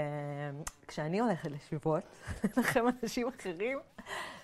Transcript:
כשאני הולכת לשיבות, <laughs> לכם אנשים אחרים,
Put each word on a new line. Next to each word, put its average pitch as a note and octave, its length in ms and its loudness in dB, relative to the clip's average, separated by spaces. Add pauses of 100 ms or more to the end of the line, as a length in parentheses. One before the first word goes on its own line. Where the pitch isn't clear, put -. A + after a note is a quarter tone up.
(880)
כשאני D#3+ 320 0
הולכת F#3 300 2
לשיבות, D#3 520 0 (300)
<laughs> - 240 0
לכם A#3+ 280 6 (180)
אנשים A#3 260 0
אחרים, A3 500 -2 (640)